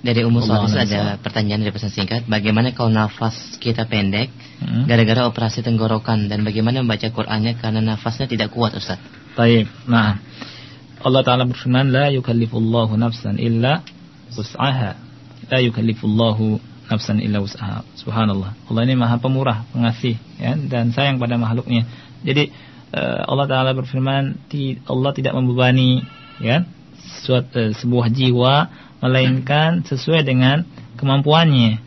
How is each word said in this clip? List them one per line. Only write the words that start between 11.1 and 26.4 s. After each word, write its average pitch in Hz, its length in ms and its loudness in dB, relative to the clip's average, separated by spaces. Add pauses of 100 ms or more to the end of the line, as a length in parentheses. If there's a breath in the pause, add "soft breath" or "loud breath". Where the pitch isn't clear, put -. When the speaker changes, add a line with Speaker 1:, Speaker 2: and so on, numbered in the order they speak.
Speaker 2:
Ta'ala 127 220 2
berfirman, 127 460 0
"La 139 180 2
yukallifullahu 117 840 0
nafsan 117 420 -2
illa 117 460 0 (480)
wus'aha." 120 640 -2 (520)
La 131 120 0
yukallifullahu 110 1000 2 (260)
nafsan 107 320 -2
illa 104 200 0
wus'aha. 101 440 -6 (120)
Subhanallah. 104 600 -2 (120)
Allah 113 160 -2
ini 131 120 2
Maha 120 220 2
Pemurah, 127 540 0
Pengasih, 117 460 -2 (200)
ya, 123 220 -4
dan 123 320 -2
sayang 139 260 0
pada 120 200 -2
makhluknya. 117 480 0 (360 loud breath)
Jadi, 143 300 0 (400 loud breath)
eh, - 320 -2
Allah 139 240 0
Ta'ala 131 260 2
berfirman, 135 640 -2 (100)
ti-, 135 380 -6
Allah 131 280 0
tidak 135 200 -2
membebani, 127 720 4 (340)
ya, 131 280 0 (560)